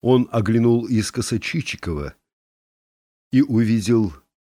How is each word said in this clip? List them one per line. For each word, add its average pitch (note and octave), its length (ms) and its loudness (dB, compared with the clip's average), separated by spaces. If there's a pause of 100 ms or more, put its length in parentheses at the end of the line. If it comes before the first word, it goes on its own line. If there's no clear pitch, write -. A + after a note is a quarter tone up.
он B2 320 2
оглянул A#2 540 2
искоса A2+ 540 -2
Чичикова - 720 -8 (1160)
и C3 120 2
увидел A2+ 680 2 (320)